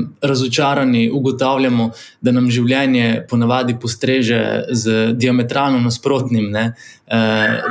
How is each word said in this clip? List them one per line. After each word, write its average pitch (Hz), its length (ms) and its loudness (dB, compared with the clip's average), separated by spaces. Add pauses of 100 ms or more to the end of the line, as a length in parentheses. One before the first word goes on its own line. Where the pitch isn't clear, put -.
(160)
razočarani 131 920 0
ugotavljamo, 131 800 0 (260)
da 123 160 0
nam 123 160 2
življenje 120 760 2
ponavadi 123 520 0
postreže 120 640 0 (280)
z 120 160 -2 (260)
diametralno 127 680 0
nasprotnim, 120 720 0
ne, 107 140 -2 (400)
eh, 110 420 0 (240)